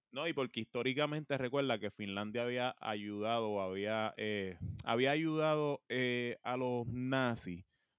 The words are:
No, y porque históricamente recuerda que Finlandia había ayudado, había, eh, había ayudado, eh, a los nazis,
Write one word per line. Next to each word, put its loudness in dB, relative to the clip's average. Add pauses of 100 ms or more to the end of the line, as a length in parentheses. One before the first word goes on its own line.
(100)
No, -4
y 0
porque -2
históricamente 0
recuerda 2
que -2
Finlandia -4
había 0
ayudado, 0
había, 0
eh, -2 (280)
había 4
ayudado, 2
eh, 0
a -2
los 0
nazis, 0 (320)